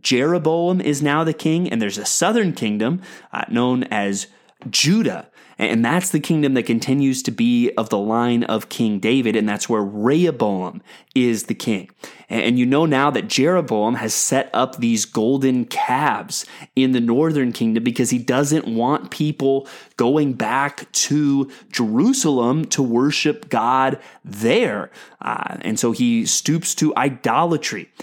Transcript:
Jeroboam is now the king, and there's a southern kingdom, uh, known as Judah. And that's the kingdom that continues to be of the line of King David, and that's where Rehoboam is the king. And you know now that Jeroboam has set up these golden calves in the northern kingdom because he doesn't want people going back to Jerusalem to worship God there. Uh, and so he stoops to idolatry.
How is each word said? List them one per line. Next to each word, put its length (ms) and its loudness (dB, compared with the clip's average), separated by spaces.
Jeroboam 800 2
is 200 0
now 220 2
the 100 0
king, 380 0
and 100 -2
there's 180 -4
a 60 -6
southern 480 0
kingdom, 480 -2
uh, 160 -6
known 360 0
as 420 -4
Judah. 640 0
And 280 2
that's 260 0
the 80 2
kingdom 360 0
that 120 0
continues 560 0
to 80 -4
be 460 2
of 120 -2
the 100 0
line 440 0
of 260 -4
King 300 -2
David, 380 2
and 120 0
that's 200 -4
where 160 0
Rehoboam 960 0
is 300 2
the 100 -4
king. 360 -4
And 300 0
you 80 2
know 200 4
now 240 2
that 180 -2
Jeroboam 680 2
has 160 -4
set 400 -2
up 240 0
these 280 0
golden 640 0
calves 800 -2
in 160 4
the 100 2
northern 520 2
kingdom 320 0
because 260 0
he 80 2
doesn't 480 0
want 460 -2
people 560 -2
going 360 2
back 580 -4
to 580 0
Jerusalem 960 2
to 180 -2
worship 640 0
God 520 0
there. 640 0
Uh, 400 -8
and 180 -4
so 140 2
he 340 2
stoops 500 -2
to 200 0
idolatry. 920 -2